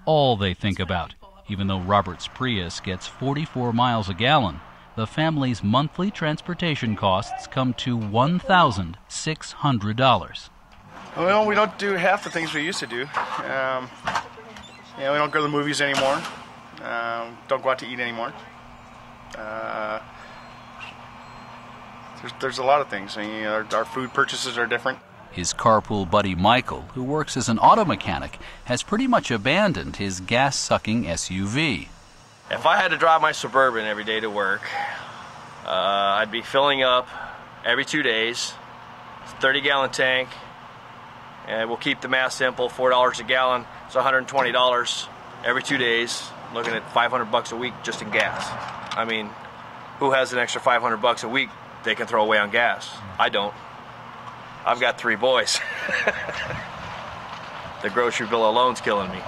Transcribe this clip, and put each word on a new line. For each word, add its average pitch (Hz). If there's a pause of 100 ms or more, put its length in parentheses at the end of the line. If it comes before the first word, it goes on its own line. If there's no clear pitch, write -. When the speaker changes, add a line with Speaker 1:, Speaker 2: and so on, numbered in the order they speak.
Speaker 1:
all 143
they 98
think 98
about. 87 (340)
Even 98
though 95
Robert's 92
Prius 104
gets 92
forty-four 131
miles 117
a 95
gallon, 110 (360)
the 110
family's 147
monthly 147
transportation 151
costs -
come 127
to 123
one 120
thousand 98
six -
hundred 110
dollars. 120 (680)
Speaker 2:
Well, 202
we 208
don't 208
do 202
half 190
the 170
things 165
we 151
used -
to 147
do. 120 (460)
Um, 131 (1120)
you 139
know, 139
we 147
don't 147
go 156
to 151
the 147
movies 147
anymore. 139 (640)
Um, 117
don't 131
go 131
out 131
to -
eat 123
anymore. 117 (1040)
Uh, 110 (2250)
there's, 120
there's 127
a 131
lot 139
of 135
things. 101
I 107
mean, 110
our, 107
our 110
food 127
purchases 127
are 120
different. 123 (340)
Speaker 1:
His -
carpool 107
buddy 101
Michael, 98 (120)
who 127
works 143
as 123
an 110
auto 214
mechanic, 92 (260)
has 123
pretty 233
much 233
abandoned 123
his 95
gas-sucking 117
S 82
U 95
V. 120 (600)
Speaker 3:
If -
I 170
had 185
to 151
drive 160
my 156
Suburban 127
every 107
day 110
to 110
work, 101 (1040)
uh, 98
I'd 110
be 117
filling 139
up 127 (580)
every 123
two 151
days, 117 (840)
thirty 135
gallon 135
tank, 131 (1160)
and 113
we'll 117
keep 135
the 127
math 131
simple, 123
four 127
dollars 127
a 113
gallon, 127 (200)
it's -
a 131
hundred 131
twenty 131
dollars 123 (380)
every 123
two 143
days, 117 (280)
looking 117
at 110
five 120
hundred 117
bucks 117
a 113
week 120
just -
in 107
gas. 101 (480)
I 113
mean, 110 (680)
who 135
has 131
an 123
extra 120
five 120
hundred 113
bucks 117
a 113
week 127 (340)
they 110
can 113
throw 110
away 107
on 104
gas? 110 (300)
I 120
don't. 104 (1120)
I've 120
got 123
three 113
boys. 120 (360)
<laughs> - (1800)
The 107
grocery 117
bill 113
alone's 120
killing 101
me. 92